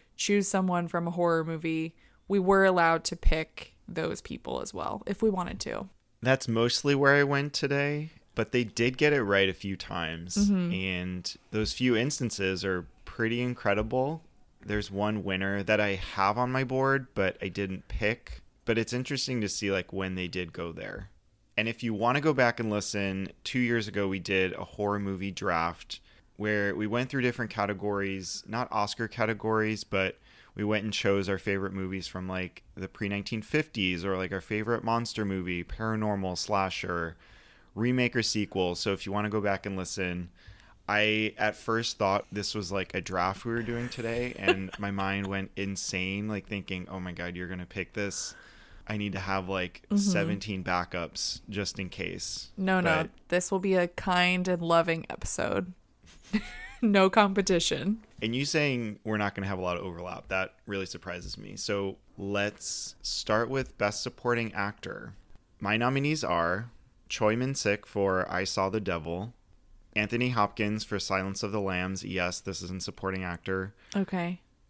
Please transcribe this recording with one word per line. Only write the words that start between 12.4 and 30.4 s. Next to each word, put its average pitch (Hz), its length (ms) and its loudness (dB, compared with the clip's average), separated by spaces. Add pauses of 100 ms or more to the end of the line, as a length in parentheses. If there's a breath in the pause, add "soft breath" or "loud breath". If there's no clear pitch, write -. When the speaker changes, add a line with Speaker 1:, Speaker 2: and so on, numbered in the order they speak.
Speaker 2:
are 92 220 0 (200)
pretty 117 360 0
incredible. 123 840 0 (420)
There's 104 260 -2
one 104 320 0
winner 98 400 0
that 107 180 4
I 101 140 2
have 98 420 2
on 123 140 2
my 131 120 0
board, 131 520 2
but 95 260 2
I 95 80 -4
didn't 95 380 -4
pick. - 540 -2 (240)
But 110 120 2
it's 113 160 -2
interesting 127 480 -2
to 101 80 0
see, 101 220 -2
like, 95 200 0
when 95 240 -4
they 90 140 -2
did 90 240 -6
go 85 180 -6
there. 98 380 -10 (480)
And 110 100 0
if 113 160 -6
you 113 100 -2
wanna 117 280 2
go 156 120 4
back 123 280 4
and 113 100 0
listen, 98 560 -2 (160)
two - 160 -2
years 117 300 0
ago 101 180 0
we 95 120 -2
did 92 340 2
a - 100 -8
horror 101 360 0
movie 98 320 -2
draft 85 680 -2 (380 soft breath)
where 104 360 0
we 104 140 -2
went 120 220 -2
through 135 140 0
different 120 280 0
categories, 98 960 -2
not 117 240 -4
Oscar 107 380 -2
categories, 110 760 0
but 95 340 0 (380 soft breath)